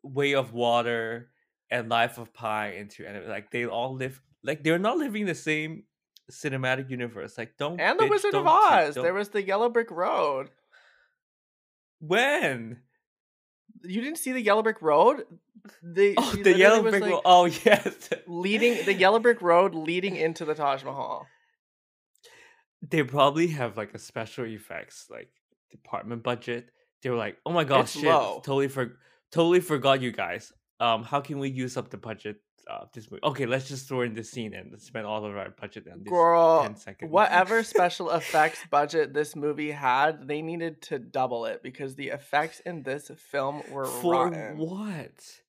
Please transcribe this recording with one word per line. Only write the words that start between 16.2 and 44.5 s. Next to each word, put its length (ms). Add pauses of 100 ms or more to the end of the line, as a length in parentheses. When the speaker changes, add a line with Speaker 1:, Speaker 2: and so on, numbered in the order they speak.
Speaker 2:
she 120
Speaker 1:
the 100
Speaker 2:
literally 80
Speaker 1:
Yellow 220
Speaker 2:
was, 80
Speaker 1:
Brick 120
Speaker 2:
like, 80
Speaker 1:
Road. 140
Oh, 200
<laughs> 200
yes. 440 (180)
Speaker 2:
leading, 580
the 80
Yellow 260
Brick 220
Road 340
leading 400
into 300
the 100
Taj 280
Mahal. 440 (1600)
Speaker 1:
They 160
probably 440
have, 300
like, 160
a 60
special 460
effects, 640
like, 200 (420)
department 520
budget. 460 (320)
They 80
were 80
like, 280
Oh 60
my 120
gosh, 220
Speaker 2:
It's 80
Speaker 1:
shit, 120
Speaker 2:
low. 380
Speaker 1:
totally 240
for-, 300 (340)
totally 280
forgot, 420
you 100
guys. 420 (260)
Um, 240
how 180
can 180
we 100
use 260
up 140
the 80
budget 400 (320)
of 240
this 160
movie? 140
Okay, 220
let's 220
just 200
throw 140
in 120
this 180
scene 220
and 280
spend 240
all 200
of 100
our 140
budget 420
on 120
this 60
Speaker 2:
Girl, 540
Speaker 1:
ten-second. 460
Speaker 2:
whatever 540
special 480
Speaker 1:
<laughs> 80
Speaker 2:
effects 400 (100)
budget 440
this 220
movie 360
had, 560
they 140
needed 420
to 160
double 460
it 180
because 320
the 140
effects 520
in 220
this 260 (220)
film 400
were 140
Speaker 1:
For 400
Speaker 2:
rotten. 320